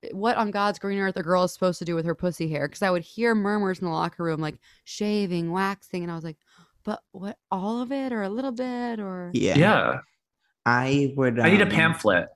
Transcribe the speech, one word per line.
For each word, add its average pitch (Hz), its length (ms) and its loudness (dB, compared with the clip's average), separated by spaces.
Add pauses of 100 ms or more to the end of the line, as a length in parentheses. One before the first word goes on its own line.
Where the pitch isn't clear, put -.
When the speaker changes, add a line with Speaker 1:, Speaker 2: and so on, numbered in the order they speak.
(140)
Speaker 1:
what 220 240 -2
on 214 140 0
God's 202 280 -2
green 196 200 -2
earth 190 180 -2
a 190 60 -6
girl 180 200 2
is 180 100 0
supposed 180 260 0
to 175 60 -6
do 170 100 -2
with 165 100 -2
her 165 100 0
pussy 170 340 -2
hair, 143 180 -2
'cause - 140 -6
I 190 100 2
would 175 120 0
hear 226 320 0
murmurs 202 440 0
in 185 60 -4
the 170 60 -2
locker 165 320 -2
room, 160 180 0
like, 156 180 -6 (260)
shaving, 190 640 -2
waxing, 190 520 -4
and 170 80 -6
I 165 40 -8
was 160 80 -10
like, 160 140 -10 (460)
"But 214 280 -6
what, 196 260 -12 (140)
all 208 300 -4
of 247 100 -6
it 269 220 -4
or 220 100 -2
a 190 60 -4
little 262 220 -4
bit 240 480 -6
or" 180 380 -6 (160)
Speaker 2:
Yeah. - 20 4
Speaker 3:
Yeah. 139 440 4 (680)
Speaker 2:
I 131 520 2
would, 123 260 2
Speaker 3:
I 160 60 8
need 202 120 8
a 202 40 4
Speaker 2:
um, - 20 0
Speaker 3:
pamphlet. 160 680 4